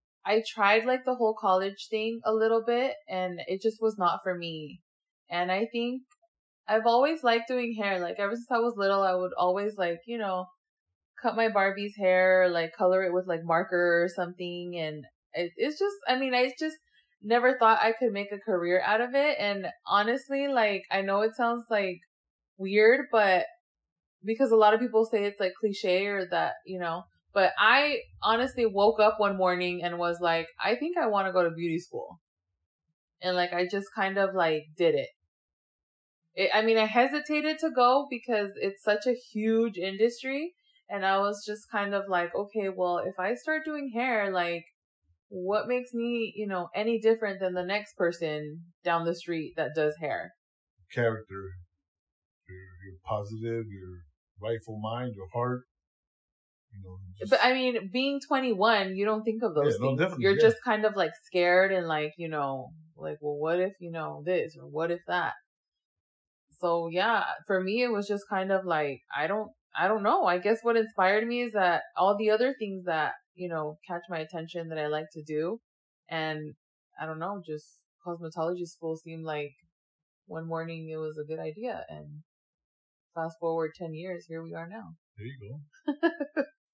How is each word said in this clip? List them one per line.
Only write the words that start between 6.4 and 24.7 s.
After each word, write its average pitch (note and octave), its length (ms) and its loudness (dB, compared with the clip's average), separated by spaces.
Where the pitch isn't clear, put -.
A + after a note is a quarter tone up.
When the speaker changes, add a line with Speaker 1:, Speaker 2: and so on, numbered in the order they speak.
Speaker 1:
I've A3 200 2
always C#4 360 4
liked A#3 260 2
doing A#3+ 320 -2
hair. G3 200 0
Like, F3 180 -6
ever G3+ 160 -2
since A#3 160 -8
I A#3+ 80 2
was A#3 180 0
little, G3 260 2
I F#3 120 2
would F#3 240 -2
always, G3+ 380 0
like, E3+ 300 -2
you A#3 120 -6
know, F#3 280 -4
cut A3+ 140 0
my A3+ 120 4
Barbie's G3+ 480 0
hair, F#3 520 6
like, E3 280 -2
color F#3 280 4
it F3 100 0
with, F#3 120 0
like, E3 180 -4
marker E3+ 580 2
or F3 60 2
something. F3 680 -8
And D#3 280 -6
it, F3 220 -4
it's D4+ 220 -2
just, G4 180 -2
I B3+ 120 2
mean, C4 160 -2
I B3+ 240 2
just D#4 180 -4
never A#3+ 360 4
thought A3 240 6
I A3+ 100 4
could A3+ 200 0
make G3+ 200 -6
a G3 60 -6
career F3+ 440 2
out G#3+ 180 2
of B3 140 -2
it. C#4+ 240 2
And G3 300 -2
honestly, B3 640 0
like, G#3+ 420 2
I G3 120 0
know G3 200 2
it A3 140 0
sounds, A#3+ 340 0
like, G3 280 0
weird, G#3+ 540 6
but F#3+ 340 4
because A3+ 260 2
a A3+ 60 6
lot G#3+ 180 8